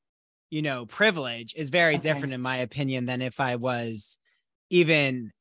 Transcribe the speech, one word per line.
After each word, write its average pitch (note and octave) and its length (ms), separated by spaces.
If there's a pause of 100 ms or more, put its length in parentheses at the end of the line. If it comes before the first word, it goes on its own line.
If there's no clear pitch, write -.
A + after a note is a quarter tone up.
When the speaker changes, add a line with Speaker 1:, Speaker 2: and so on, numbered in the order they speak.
(500)
Speaker 1:
you D#3 120
know, C3 240
privilege B2+ 680
is D3+ 140
very E3 260
Speaker 2:
Okay. C3 60
Speaker 1:
different, C#3+ 320
in B2+ 80
my B2+ 160
opinion, C3 480
than B2+ 160
if B2+ 180
I B2+ 160
was A#2 640 (520)
even C#3+ 720